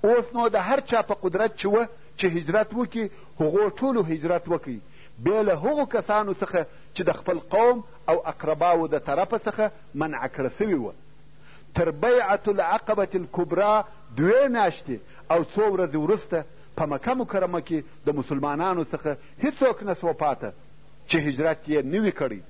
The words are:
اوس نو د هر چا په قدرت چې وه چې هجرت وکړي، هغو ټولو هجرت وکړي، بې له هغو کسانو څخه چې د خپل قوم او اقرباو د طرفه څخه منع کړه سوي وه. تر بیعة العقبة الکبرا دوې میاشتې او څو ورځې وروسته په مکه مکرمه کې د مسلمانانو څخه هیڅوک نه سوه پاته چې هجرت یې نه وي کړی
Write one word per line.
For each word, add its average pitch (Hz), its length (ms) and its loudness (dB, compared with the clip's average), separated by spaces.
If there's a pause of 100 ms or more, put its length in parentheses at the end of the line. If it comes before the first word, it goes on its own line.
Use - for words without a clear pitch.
اوس 233 300 4
نو 233 140 2
د 214 80 2
هر 214 240 2
چا 226 220 0
په 208 120 0
قدرت 190 420 0
چې - 100 -4
وه 220 220 2 (300)
چې - 60 -2
هجرت 175 500 0
وکړي، 226 360 -2 (300)
هغو 180 300 4
ټولو 254 340 0
هجرت 165 440 -2
وکړي، 143 300 -2 (460)
بې 214 240 4
له 185 60 4
هغو 262 320 0
کسانو 208 480 0
څخه 180 320 -2 (280)
چې 190 80 -4
د 165 100 2
خپل 175 260 -2
قوم 233 440 4 (260)
او 165 80 6 (160)
اقرباو 165 540 2
د 147 120 0
طرفه 180 400 0
څخه 214 320 0 (240)
منع 139 320 -2
کړه 131 220 -4
سوي 202 260 0
وه. 110 180 -2 (800)
تر 165 160 2
بیعة 208 580 4
العقبة 202 680 2
الکبرا 185 720 2 (320)
دوې 226 320 6
میاشتې 190 480 0 (340)
او 165 140 4
څو - 180 0 (100)
ورځې 175 240 0
وروسته 165 480 0 (320)
په 160 100 0
مکه 247 280 -2
مکرمه 185 460 -2
کې 151 220 -4 (240)
د 147 80 2
مسلمانانو 147 680 -2
څخه 147 320 -4 (260)
هیڅوک 262 400 2
نه 196 120 -2
سوه 165 180 -2
پاته 127 400 -2 (560)
چې - 80 2
هجرت 151 520 0
یې 147 160 2
نه 165 160 0
وي 208 120 2
کړی 113 380 -4